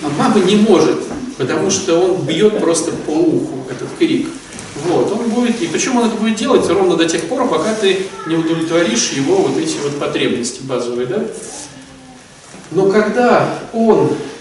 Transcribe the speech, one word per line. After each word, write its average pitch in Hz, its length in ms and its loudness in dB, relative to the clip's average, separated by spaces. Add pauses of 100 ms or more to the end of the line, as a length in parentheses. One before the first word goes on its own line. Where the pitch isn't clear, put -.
А - 140 -4
мама 214 220 4
не 185 160 4
может, 208 440 4 (380)
потому 180 320 0
что 170 300 2
он 180 260 2
бьёт 202 340 2
просто 165 320 0
по 151 200 -6
уху, 147 580 0
этот - 200 -8 (100)
крик. - 280 2 (600)
Вот, 151 240 2
он 233 180 -2
будет, 233 320 0
и 165 60 -2
причём 262 300 0
он 226 100 2
это 202 100 -2
будет 220 180 0
делать - 340 2
ровно 180 260 2
до 160 120 2
тех - 160 -2
пор, 254 260 -2
пока 214 240 0
ты 196 240 2 (300)
не 160 80 0
удовлетворишь 165 760 0
его 143 260 0
вот 139 200 2
эти 160 260 -2
вот 143 160 -4
потребности 120 640 -4
базовые, 123 460 -4
да? 208 160 -2 (1500)
Но 196 200 2
когда 214 680 2 (140)
он 226 380 4 (300)